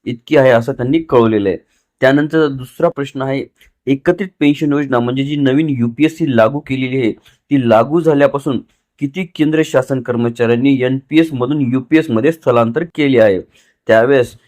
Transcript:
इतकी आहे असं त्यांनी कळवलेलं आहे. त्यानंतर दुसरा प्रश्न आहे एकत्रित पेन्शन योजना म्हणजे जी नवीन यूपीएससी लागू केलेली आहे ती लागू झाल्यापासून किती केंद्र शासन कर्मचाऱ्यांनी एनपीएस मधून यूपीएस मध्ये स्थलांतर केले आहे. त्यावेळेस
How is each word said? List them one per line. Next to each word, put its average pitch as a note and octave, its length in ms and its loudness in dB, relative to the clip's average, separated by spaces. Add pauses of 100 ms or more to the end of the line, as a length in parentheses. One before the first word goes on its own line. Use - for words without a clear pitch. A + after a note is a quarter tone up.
इतकी A#2+ 320 -2
आहे C3 140 6
असं A#2 220 2
त्यांनी C3 280 -2
कळवलेलं A2 480 0
आहे. E2+ 80 -4 (440)
त्यानंतर D3 460 2
दुसरा C3+ 420 -4
प्रश्न C#3+ 320 -8
आहे C3+ 220 -4 (440)
एकत्रित E3 400 -2 (120)
पेन्शन D3 340 0
योजना C3+ 260 -2
म्हणजे B2+ 240 -4
जी D3 120 -6
नवीन C#3+ 340 0
यूपीएससी C#3 560 -2 (100)
लागू A2+ 240 2
केलेली C3 380 -6
आहे A#2 140 0
ती - 580 -4
लागू A#2+ 320 4
झाल्यापासून C#3+ 580 0 (420)
किती C#3+ 240 -6 (100)
केंद्र D#3 300 0
शासन C3+ 360 -2
कर्मचाऱ्यांनी A#2+ 840 0
एनपीएस D3 500 0
मधून C3+ 280 -4 (120)
यूपीएस D#3 360 0
मध्ये A#2 220 0
स्थलांतर A#2+ 520 0 (120)
केले C#3 240 2
आहे. G2+ 200 4 (480)
त्यावेळेस A#2+ 480 2 (120)